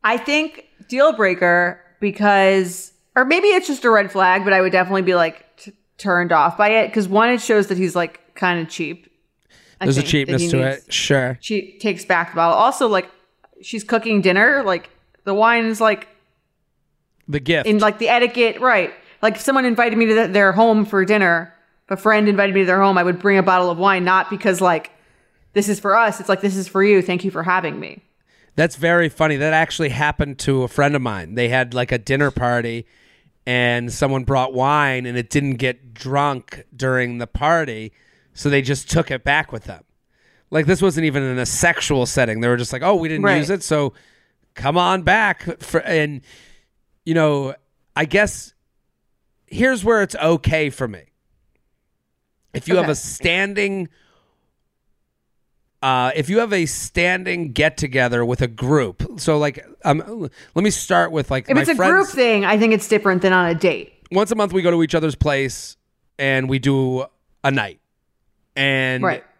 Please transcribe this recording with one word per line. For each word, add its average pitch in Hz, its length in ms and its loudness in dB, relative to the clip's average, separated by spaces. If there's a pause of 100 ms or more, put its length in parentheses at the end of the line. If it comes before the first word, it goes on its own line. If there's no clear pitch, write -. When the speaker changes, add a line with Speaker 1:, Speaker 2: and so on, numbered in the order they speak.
Speaker 1:
I 226 140 0
think 302 480 -4 (220)
deal 277 260 4
breaker 180 680 2 (180)
because, 196 920 2 (240)
or 254 80 4
maybe 349 240 2
it's 370 180 2
just 269 180 -6
a 240 60 4
red 202 220 4
flag, 190 320 2
but 196 80 2
I 190 80 4
would 185 100 2
definitely 185 320 2
be, 180 140 2
like, 165 280 0 (120)
t-, - 160 -20 (260)
turned 175 320 0
off 170 260 2
by 208 120 2
it. 214 240 2
'Cause 202 160 -2
one, 214 220 2
it 247 100 0
shows 208 280 2
that 180 100 -4
he's, 180 180 -2
like, 170 240 -4 (160)
kinda 175 300 -2
cheap. 165 440 -10 (680)
I 190 60 -4
Speaker 2:
There's 135 100 2
a 139 60 0
Speaker 1:
think 135 40 -4
that - 60 -4
Speaker 2:
cheapness 139 300 0
Speaker 1:
he 170 80 -2
Speaker 2:
to - 60 0 (140)
Speaker 1:
needs 135 160 -12
Speaker 2:
it. - 60 -12
Sure. 131 480 -2
Speaker 1:
She - 380 -8
takes 175 260 -4
back 170 260 0
the - 60 -8
bottle. 165 200 2
Also, 254 300 2
like, 202 240 0 (520)
she's 214 200 -10
cooking 226 380 0
dinner. 208 440 2
Like, 180 260 -2 (340)
the 196 100 -4
wine 226 300 2
is, 220 160 -4
like, 214 260 0 (1200)
Speaker 2:
The 147 140 -4
gift. 143 260 0
Speaker 1:
in, 214 120 4
like, 208 200 2
the 226 120 0
etiquette, 240 500 2
right. 220 320 2 (300)
Like, 220 140 2
if - 40 -14
someone 269 240 0
invited 233 340 2
me 226 80 4
to 220 80 2
th-, 220 160 2
their 196 220 4
home 214 320 4
for 196 200 0
dinner, 180 480 0 (340)
if 190 120 -6
a - 20 -14
friend 214 280 2
invited 196 260 0
me 196 60 4
to 185 60 2
their 185 140 2
home, 196 180 4
I 175 40 2
would 175 160 0
bring 196 200 2
a 185 40 4
bottle 180 280 2
of 165 80 -4
wine, 185 260 2
not 185 260 2
because, 196 300 -2
like, 175 300 0 (640)
this 202 140 0
is 208 120 -2
for 202 160 0
us. 226 240 2
It's 190 80 -10
like, 190 120 0
"This 196 160 -2
is 190 120 -6
for 190 140 0
you. 202 180 6
Thank 180 240 -4
you 196 60 -2
for 165 140 -6
having 180 360 -2
me." - 220 -16 (540)
Speaker 2:
That's 160 200 0
very 170 320 2
funny. 156 280 0
That 151 160 0
actually 160 380 0
happened 143 500 -4
to 135 240 0
a 120 40 -6
friend 143 280 0
of 135 60 -2
mine. 98 340 -8
They 120 120 0
had, 123 260 -2
like, 123 180 -4
a 123 60 -2
dinner 135 340 0
party 117 540 -4 (600)
and 120 460 0
someone 135 320 -2
brought 131 280 0
wine 131 540 0
and 120 100 -6
it 120 140 -6
didn't 139 260 -2
get 123 380 -6
drunk 135 720 -6 (100)
during 127 440 -2
the 117 100 -8
party. 135 640 -2 (400)
So - 180 -4
they 139 120 2
just 135 280 -4
took 160 220 0
it 131 100 -8
back 147 300 -2
with 113 120 -12
them. 85 200 -18 (680)
Like, 151 160 0
this 175 160 2
wasn't 165 240 0
even 139 160 -2
in 127 160 -4
a 123 80 -4
sexual - 580 0
setting. 113 360 -2
They 120 80 0
were 123 80 2
just 120 160 -6
like, 131 100 -8
"Oh, 185 140 2
we 165 120 -2
didn't 160 160 -4
Speaker 1:
Right. 196 140 2
Speaker 2:
use 147 120 -4
it. 190 120 -4
So 147 300 -2 (600)
come 147 220 -2
on 180 260 2
back." 185 600 -2
For, - 200 -2
and, 151 380 -2 (840)
you 160 100 -2
know, 147 400 0 (400)
I 151 120 0
guess - 480 -2 (920)
here's 247 380 0
where 220 180 2
it's - 140 -6
okay 156 540 0
for 123 180 -8
me. 87 160 -16 (1500)
If - 140 -10
you 165 100 2
have - 100 2
Speaker 1:
Okay. 151 60 0
Speaker 2:
a 139 40 -2
standing, 196 920 -4 (1900)
uh, 131 340 0
if 151 140 -4
you 202 80 2
have 226 140 -2
a 180 140 0
standing 180 880 -4
get 151 240 0
together 123 480 0
with 123 160 -4
a 131 60 0
group, 123 560 -2 (180)
so, 156 180 0
like, 147 260 -4 (200)
um, 156 220 2
l-, 214 240 -10 (240)
let 170 100 0
me 214 60 2
start 175 420 0
with, 151 180 -2
like, 131 180 -4
Speaker 1:
If 269 60 2
Speaker 2:
my 294 60 4
Speaker 1:
it's 302 100 0
a 311 40 2
Speaker 2:
friends. 202 180 2
Speaker 1:
group 381 160 2
thing, 226 360 2
I 208 140 2
think 220 140 4
it's - 160 -2
different 202 340 2
than 190 120 4
on 180 160 2
a 170 40 0
date. 160 380 -2 (180)
Speaker 2:
Once 196 200 0
a 226 40 -2
month, 208 180 -2
we 190 100 0
go 175 80 2
to 170 120 2
each 160 120 -2
other's 156 200 0
place 139 640 -4 (420)
and 135 300 -2
we 135 100 -2
do 131 460 -2 (380)
a 139 80 0
night. 107 300 -4 (760)
And 131 480 -2
Speaker 1:
Right. 180 200 -4 (160)